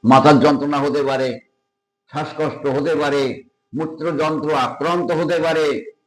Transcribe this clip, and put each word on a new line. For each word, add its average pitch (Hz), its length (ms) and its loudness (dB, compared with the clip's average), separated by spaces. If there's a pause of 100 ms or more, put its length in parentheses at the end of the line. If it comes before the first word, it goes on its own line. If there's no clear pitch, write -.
মাথার 143 360 6
যন্ত্রণা 143 380 2
হতে 143 260 -2
পারে, 131 360 -2 (720)
শ্বাসকষ্ট 147 560 -6
হতে 143 280 0
পারে, 143 480 -2 (320)
মূত্রযন্ত্র 156 800 -2
আক্রান্ত 147 580 -2
হতে 170 280 0
পারে 156 560 0 (120)